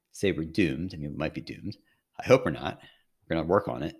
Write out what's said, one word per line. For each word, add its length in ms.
say 200
we're 140
doomed. 480
I 40
mean, 140
we 60
might 160
be 80
doomed. 360
I 60
hope 200
we're 60
not. 280
We're 80
gonna 120
work 200
on 160
it. 160